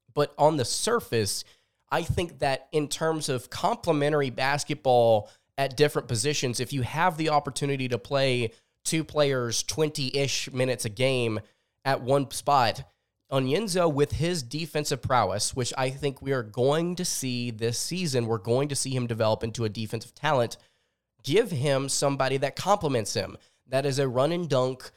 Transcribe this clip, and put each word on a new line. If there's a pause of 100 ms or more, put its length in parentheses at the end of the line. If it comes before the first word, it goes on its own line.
(120)
But
on
the
surface, (460)
I
think
that
in
terms
of
complementary
basketball (280)
at
different
positions,
if
you
have
the
opportunity
to
play (300)
two
players
twenty-ish
minutes
a
game (440)
at
one
spot, (480)
Onyenso,
with
his
defensive
prowess,
which
I
think
we
are
going
to
see
this
season,
we're
going
to
see
him
develop
into
a
defensive
talent. (680)
Give
him
somebody
that
complements
him, (320)
that
is
a
run
and
dunk,